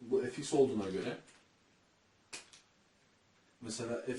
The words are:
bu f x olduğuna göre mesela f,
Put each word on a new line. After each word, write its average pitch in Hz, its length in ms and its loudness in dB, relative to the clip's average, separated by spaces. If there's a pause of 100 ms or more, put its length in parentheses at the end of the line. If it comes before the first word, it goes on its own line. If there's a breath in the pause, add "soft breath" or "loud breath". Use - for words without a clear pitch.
bu 123 200 2
f 131 200 -4
x - 120 -4
olduğuna 107 360 6
göre 92 280 -2 (2500)
mesela 117 400 -4
f, 127 180 -2